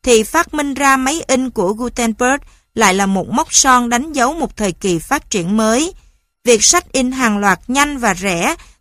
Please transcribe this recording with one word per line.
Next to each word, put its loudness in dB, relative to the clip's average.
thì 4
phát -2
minh -4
ra 2
máy -4
in 0
của -2
Gutenberg -2
lại 4
là 0
một -2
mốc -2
son 2
đánh -2
dấu 0
một -6
thời -2
kỳ -2
phát -4
triển -2
mới. 0
Việc 4
sách 0
in 0
hàng 0
loạt 2
nhanh 0
và 0
rẻ -2